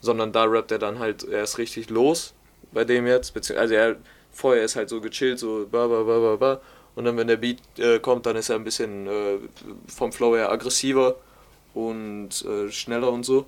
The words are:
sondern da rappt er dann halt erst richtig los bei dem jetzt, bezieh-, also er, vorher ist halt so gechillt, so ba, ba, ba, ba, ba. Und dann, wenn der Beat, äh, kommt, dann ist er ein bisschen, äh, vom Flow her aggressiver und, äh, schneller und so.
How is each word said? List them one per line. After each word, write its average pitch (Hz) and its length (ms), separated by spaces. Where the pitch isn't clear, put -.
sondern 113 320
da 113 120
rappt 110 280
er 110 60
dann 107 200
halt 110 260
erst 107 340
richtig 113 300
los 131 460
bei 113 120
dem 120 220
jetzt, 123 280
bezieh-, - 220
also 113 180
er, 110 220
vorher 123 320
ist 110 120
halt 110 120
so 113 120
gechillt, 123 380
so 110 320
ba, 117 160
ba, 117 160
ba, 113 160
ba, 113 180
ba. 135 240
Und 120 100
dann, 120 120
wenn 117 120
der 113 80
Beat, 120 220
äh, 117 220
kommt, 123 260
dann 113 100
ist 113 140
er 113 60
ein 110 80
bisschen, 104 420
äh, 101 320
vom - 260
Flow 117 220
her 110 160
aggressiver 127 680
und, 110 720
äh, 104 260
schneller 120 420
und 120 120
so. 131 240